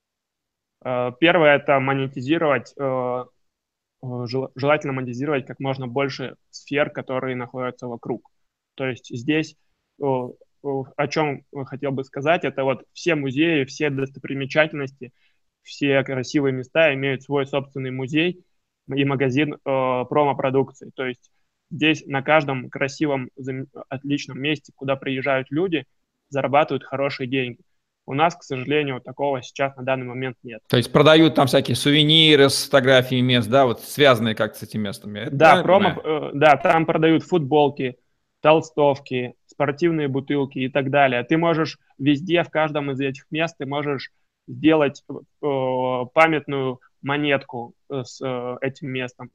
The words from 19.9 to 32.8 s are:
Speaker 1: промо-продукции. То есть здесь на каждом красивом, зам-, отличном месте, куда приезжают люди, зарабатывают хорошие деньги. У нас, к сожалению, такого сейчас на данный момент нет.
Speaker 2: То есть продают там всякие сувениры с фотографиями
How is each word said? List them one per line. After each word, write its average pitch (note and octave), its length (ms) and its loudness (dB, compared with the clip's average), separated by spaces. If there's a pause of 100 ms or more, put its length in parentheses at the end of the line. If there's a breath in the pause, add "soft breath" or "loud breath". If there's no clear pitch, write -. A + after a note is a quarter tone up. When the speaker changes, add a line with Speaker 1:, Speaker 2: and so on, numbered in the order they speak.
Speaker 1:
промо-продукции. C#3 880 -2
То C3 100 -8
есть - 260 -10 (380)
здесь D3+ 380 -2
на C#3 140 -4
каждом C#3 480 0
красивом, C#3 680 -4
зам-, C3 300 -8 (220)
отличном C#3 520 -6
месте, D3 340 -4
куда C3+ 200 -4
приезжают C3 560 -4
люди, D#3+ 340 -2 (440)
зарабатывают C#3 540 0
хорошие C#3 440 -4
деньги. B2 320 -4 (480)
У C3+ 60 -10
нас, D#3+ 220 2
к - 80 -20
сожалению, C3+ 560 -4
такого C#3 440 -6
сейчас C3+ 340 -6
на C3 60 -12
данный C3 240 -4
момент B2+ 360 -8
нет. A#2 240 -16
Speaker 2:
То B2+ 100 2
есть A#2 140 0
продают D#3 440 6
там C#3+ 120 4
всякие C3 280 2
сувениры D3+ 760 6
с - 160 -2
фотографиями B2+ 640 4